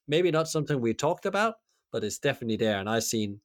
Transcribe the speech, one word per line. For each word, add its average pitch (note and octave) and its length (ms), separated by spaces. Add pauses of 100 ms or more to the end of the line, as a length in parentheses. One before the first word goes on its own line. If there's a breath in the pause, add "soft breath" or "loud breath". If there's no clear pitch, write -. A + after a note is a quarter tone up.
Maybe E3 240
not D#3 160
something D3+ 340
we A2+ 140
talked D#3 300
about, G#3 300 (360)
but A2 140
it's G2+ 140
definitely A#2+ 400
there. G#2+ 200
And F#2+ 100
I've A2 160
seen G#2 400